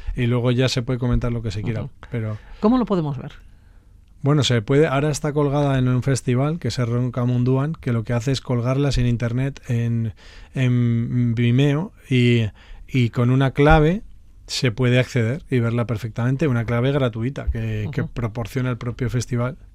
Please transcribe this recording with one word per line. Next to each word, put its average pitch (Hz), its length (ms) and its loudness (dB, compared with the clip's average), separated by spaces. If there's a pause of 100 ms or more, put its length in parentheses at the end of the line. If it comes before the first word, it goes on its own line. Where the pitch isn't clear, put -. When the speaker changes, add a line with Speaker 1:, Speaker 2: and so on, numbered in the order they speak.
(160)
Speaker 1:
Y 123 80 0
luego 120 260 2
ya 123 200 2
se - 100 -2
puede 123 180 -4
comentar 120 320 0
lo 117 120 -4
que 113 80 -4
se 107 100 -6
quiera. 110 220 -4
Speaker 2:
Ujú. 139 100 -10 (180)
Speaker 1:
Pero 107 280 -6 (220)
Speaker 2:
¿Cómo 233 180 4
lo 240 80 0
podemos 151 320 -2
ver? 131 140 -12 (920)
Speaker 1:
Bueno, 143 200 2
se 117 200 2
puede, 139 240 4
ahora 143 240 0
está 143 240 -4
colgada 143 440 2
en 127 80 2
un 127 160 0
festival 135 560 0
que 131 100 -4
es - 100 -4
el 127 80 0
Roncamunduan, 123 880 0
que - 180 -4
lo 117 120 0
que 120 100 -4
hace 120 180 0
es 127 80 -2
colgarlas 131 560 0
en 123 100 2
internet 120 640 -2
en, 117 460 -2 (400)
en 123 800 2
Vimeo 139 580 2 (160)
y, 120 360 4 (440)
y 120 220 2
con 120 180 2
una 131 220 4
clave 156 520 4 (440)
se - 260 -2
puede 123 260 2
acceder 123 520 0
y 127 80 2
verla 117 280 0
perfectamente, 123 640 -2
una 120 160 0
clave 120 260 0
gratuita 127 600 -2
que, 110 420 -4
que - 80 -4
Speaker 2:
Ujú. - 140 -6
Speaker 1:
proporciona 120 560 -4
el 120 80 -4
propio 120 320 -6
festival, 120 480 -2 (160)